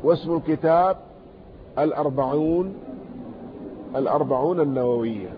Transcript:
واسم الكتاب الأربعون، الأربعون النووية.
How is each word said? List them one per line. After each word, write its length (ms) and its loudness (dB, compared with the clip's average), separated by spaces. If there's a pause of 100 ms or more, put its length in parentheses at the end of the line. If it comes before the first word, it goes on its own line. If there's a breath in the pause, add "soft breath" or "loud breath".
واسم 320 4
الكتاب 600 4 (800)
الأربعون، 920 0 (1200)
الأربعون 640 2
النووية. 800 0